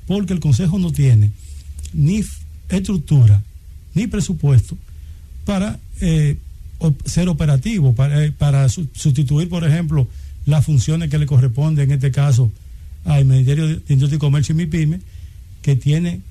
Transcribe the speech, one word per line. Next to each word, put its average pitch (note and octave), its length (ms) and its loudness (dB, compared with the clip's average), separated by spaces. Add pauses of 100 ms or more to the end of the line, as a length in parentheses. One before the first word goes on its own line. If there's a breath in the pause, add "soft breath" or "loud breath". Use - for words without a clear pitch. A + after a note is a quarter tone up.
porque F#3+ 240 -2
el F3 80 -2
Consejo D#3 400 2
no E3+ 100 0
tiene B2 400 4 (640 loud breath)
ni D#3+ 260 2
f-, - 200 -6 (320)
estructura, D3 720 2 (540)
ni G#3 140 -2
presupuesto D3 680 0 (680 loud breath)
para, G3+ 340 -4 (220)
eh, D#3 380 0 (400)
op-, D3+ 280 -2
ser F3+ 220 0
operativo, D3+ 680 0
para, C#3+ 300 2
eh, D3+ 80 0
para C#3 360 2
su-, D#3+ 260 -2
sustituir, D3 540 0
por E3+ 140 -4
ejemplo, D#3 460 0 (360 loud breath)
las D3 200 2
funciones D#3 440 0
que D3+ 100 0
le D3 80 0
corresponde, C#3 580 2
en C3+ 80 2
este C#3 180 0
caso, C3 400 2 (540 loud breath)
al C#3 220 4
Ministerio C3+ 420 4
de D#3+ 200 -2
Industria C#3+ 280 2
y - 20 -2
Comercio D3 340 2
y D#3 40 2
mipyme, E3 440 -2 (640 loud breath)
que C#3 140 2
tiene E3+ 440 0 (100)